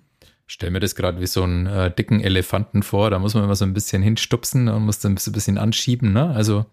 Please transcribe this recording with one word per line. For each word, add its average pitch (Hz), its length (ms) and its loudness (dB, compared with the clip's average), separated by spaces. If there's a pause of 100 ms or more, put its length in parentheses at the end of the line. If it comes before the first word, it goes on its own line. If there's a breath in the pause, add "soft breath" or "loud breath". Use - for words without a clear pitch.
(480 soft breath)
Stell 87 240 -6
mir 92 80 -2
das 95 160 -2
grad 90 240 -2
wie 90 80 -2
so 92 160 0
einen, 90 220 0
äh, 92 280 0
dicken - 260 2
Elefanten 98 640 0
vor. 104 280 0
Da 95 100 0
muss 104 140 0
man 107 100 2
immer 101 100 2
so 101 100 0
ein 95 80 0
bisschen 98 300 -2
hinstupsen 120 680 0
und 107 160 0
muss 107 140 0
dann 101 180 0
so - 140 -6
ein 101 40 -6
bisschen 104 240 0
anschieben, 113 540 0
ne? 143 180 2
Also 107 420 2